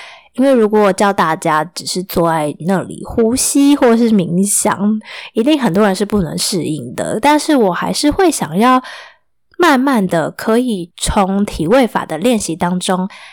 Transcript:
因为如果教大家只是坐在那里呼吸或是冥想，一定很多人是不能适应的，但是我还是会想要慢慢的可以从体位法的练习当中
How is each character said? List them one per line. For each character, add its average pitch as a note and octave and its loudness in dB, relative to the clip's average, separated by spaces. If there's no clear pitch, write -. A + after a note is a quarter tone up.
因 B3+ 0
为 C#4 4
如 A3 4
果 G#3 2
教 G3+ 0
大 E3+ 0
家 D#3 0
只 - -14
是 F3+ -6
坐 E3+ 0
在 D3+ -2
那 F3+ 0
里 F#2+ -12
呼 A3+ 0
吸 C#4 2
或 A#3+ 4
是 A#3 2
冥 F#3 2
想， - 0
一 A3+ 0
定 D4 2
很 A3 0
多 G#3 4
人 G3 2
是 G3 -2
不 G3+ -2
能 D#3 -4
适 F3+ -2
应 C3+ -6
的， - -4
但 D4 4
是 D4 0
我 G3 2
还 - -4
是 D4 0
会 F4+ 2
想 D#3 -4
要 B3+ 4
慢 D#4 4
慢 B3 2
的 E3 -2
可 A3 -2
以 A3 -4
从 G3 0
体 - -6
位 B3 4
法 - -4
的 D#3 -8
练 A3 0
习 E3 -6
当 F3+ -2
中 F#3 -2